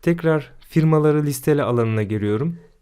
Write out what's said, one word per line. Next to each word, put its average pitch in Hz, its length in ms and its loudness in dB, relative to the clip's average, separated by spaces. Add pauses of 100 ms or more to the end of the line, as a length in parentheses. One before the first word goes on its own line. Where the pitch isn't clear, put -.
Tekrar 160 480 -2 (160)
firmaları 151 580 2
listele 143 360 -2
alanına 113 400 0
giriyorum. 107 540 -2 (260)